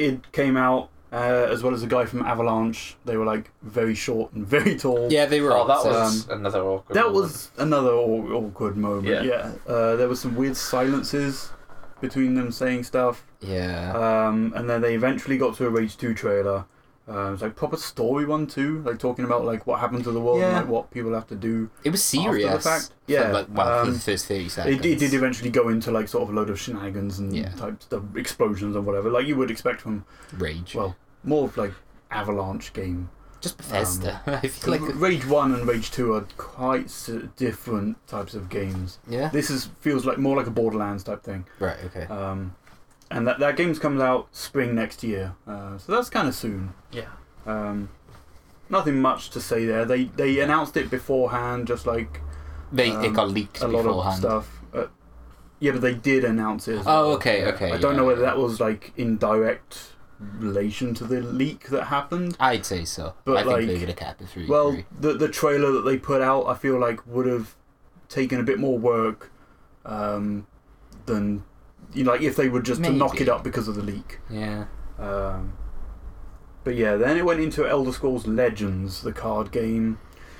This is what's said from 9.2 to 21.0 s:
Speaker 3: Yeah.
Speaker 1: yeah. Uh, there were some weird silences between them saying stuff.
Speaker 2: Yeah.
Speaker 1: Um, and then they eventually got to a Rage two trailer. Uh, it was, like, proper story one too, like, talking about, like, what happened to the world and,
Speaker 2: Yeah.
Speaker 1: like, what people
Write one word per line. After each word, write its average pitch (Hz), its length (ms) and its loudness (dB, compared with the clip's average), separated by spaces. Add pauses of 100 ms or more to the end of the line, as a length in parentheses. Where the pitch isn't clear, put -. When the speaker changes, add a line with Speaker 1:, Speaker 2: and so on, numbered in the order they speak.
Speaker 3:
Yeah. 117 280 0 (160)
Speaker 1:
yeah. - 40 -2
Uh, 113 220 4
there 123 140 4
were 127 80 -2
some 127 180 -4
weird 131 220 0
silences 139 920 -2 (500)
between 131 340 0
them 123 160 0
saying 127 320 -2
stuff. 123 420 0 (160)
Speaker 2:
Yeah. 90 520 -2 (340)
Speaker 1:
Um, 110 300 2
and 120 120 -4
then 117 120 2
they 117 160 2
eventually 131 420 0
got 123 200 2
to 127 80 0
a 117 40 0
Rage 113 260 0
two 120 160 -2
trailer. 98 520 0 (440)
Uh, 101 200 -4
it - 40 -4
was, 95 100 -6
like, - 140 -4
proper 156 200 -4
story 135 480 0
one 156 220 0
too, 147 400 -2
like, 117 120 -2
talking 127 260 -2
about, 120 200 2
like, 113 220 -2
what 123 140 0
happened 120 240 -2
to 117 80 -2
the 117 80 0
world 120 200 4
and, 185 120 4
Speaker 2:
Yeah. 180 80 2
Speaker 1:
like, 156 80 -2
what - 240 0
people 113 200 -4